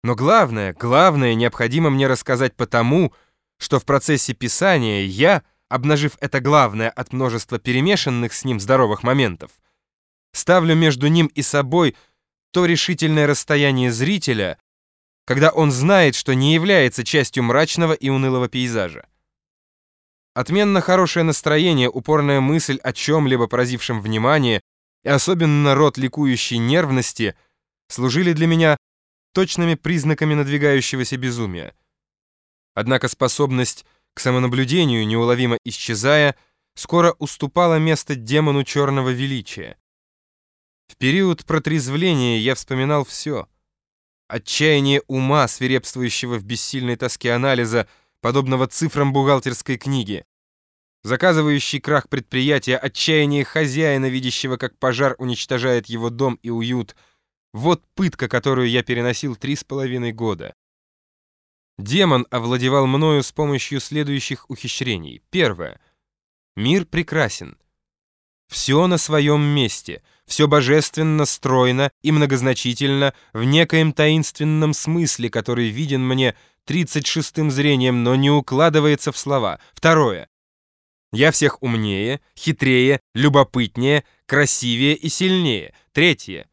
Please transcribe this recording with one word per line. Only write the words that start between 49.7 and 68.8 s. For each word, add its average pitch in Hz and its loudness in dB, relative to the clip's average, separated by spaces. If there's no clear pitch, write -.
книги, 113 -6
заказывающий 147 0
крах 143 -2
предприятия, 131 -2
отчаяние 143 0
хозяина, 143 0
видящего, 127 -4
как - -10
пожар 131 0
уничтожает 123 -4
его 117 -6
дом 120 -2
и 120 -10
уют. 117 -6
Вот 151 -2
пытка, 160 -4
которую 127 0
я 120 0
переносил 120 -4
три 139 -6
с - -10
половиной 127 -6
года. 110 -6
Демон 131 2
овладевал 127 0
мною 143 2
с - -8
помощью 143 -4
следующих 143 -6
ухищрений. 104 -8
Первое. 95 -4
Мир 151 0
прекрасен. 156 -4
Все 151 0